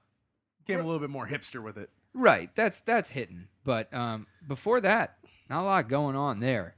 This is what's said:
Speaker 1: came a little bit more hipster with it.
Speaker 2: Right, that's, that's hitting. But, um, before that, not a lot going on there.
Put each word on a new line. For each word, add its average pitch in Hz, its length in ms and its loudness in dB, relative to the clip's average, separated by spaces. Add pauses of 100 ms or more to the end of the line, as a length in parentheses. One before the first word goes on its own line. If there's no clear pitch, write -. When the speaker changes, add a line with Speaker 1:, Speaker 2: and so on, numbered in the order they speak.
(680)
Speaker 1:
came 190 120 -2
a 170 60 -2
little 165 160 -2
bit 143 100 -6
more 131 160 -8
hipster 135 360 -10
with 107 140 -12
it. 101 140 -14 (240)
Speaker 2:
Right, 147 400 4
that's, 214 280 0
that's 226 280 0
hitting. 92 380 -10 (160)
But, 117 280 0
um, 117 360 -4 (180)
before 202 360 0
that, 190 340 2 (340)
not 151 120 -2
a - 20 -2
lot 185 240 2
going 139 260 0
on 139 240 -2
there. 110 400 -2